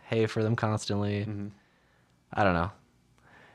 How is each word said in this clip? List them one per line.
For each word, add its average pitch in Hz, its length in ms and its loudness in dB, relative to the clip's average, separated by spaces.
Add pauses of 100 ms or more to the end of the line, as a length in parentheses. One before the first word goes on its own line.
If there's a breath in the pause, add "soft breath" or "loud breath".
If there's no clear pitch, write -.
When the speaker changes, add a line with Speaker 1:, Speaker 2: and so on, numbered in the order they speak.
Speaker 1:
hay 113 220 2
for 110 160 0
them 110 120 2
constantly. 104 640 -2
Speaker 2:
Mm-hmm. 104 260 -8 (840 soft breath)
Speaker 1:
I 107 100 2
don't 92 100 6
know. 85 180 0 (840 soft breath)